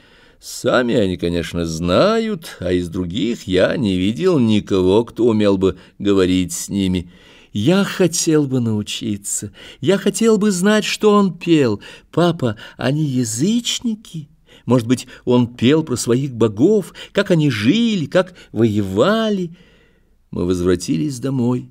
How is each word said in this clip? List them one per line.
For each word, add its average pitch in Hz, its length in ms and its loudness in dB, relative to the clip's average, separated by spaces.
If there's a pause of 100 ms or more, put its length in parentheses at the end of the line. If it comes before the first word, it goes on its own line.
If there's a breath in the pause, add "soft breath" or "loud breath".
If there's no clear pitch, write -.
(400 soft breath)
Сами - 560 0
они, 95 220 0
конечно, 85 460 -2
знают, 160 960 -2
а 90 140 -4
из 90 160 0
других 92 560 -4
я 95 320 2
не 98 200 0
видел 131 440 0
никого, 104 640 2
кто 113 220 -2
умел 107 300 2
бы 95 220 0 (220 loud breath)
говорить 92 520 2
с - 160 -10
ними. 92 440 -2 (400 loud breath)
Я 170 320 0
хотел 160 600 0
бы 127 140 -2
научиться, 107 920 -6 (280 loud breath)
я 185 180 0
хотел 220 400 2
бы 208 120 2
знать, 208 340 2
что - 280 0
он 202 260 2
пел. 139 420 2 (300 loud breath)
Папа, 127 460 0 (200 loud breath)
они 147 280 -2
язычники? 147 1300 -4 (360 soft breath)
Может 117 220 0
быть, 127 180 -2 (180 loud breath)
он 123 300 2
пел 151 300 2
про 127 120 -6
своих 127 380 -2
богов, 117 580 0 (200 loud breath)
как 202 180 0
они 156 200 4
жили, 170 560 0
как 185 280 0 (180 loud breath)
воевали? 156 1040 0 (760 soft breath)
Мы 87 120 -4
возвратились 92 760 -2
домой. 127 500 -2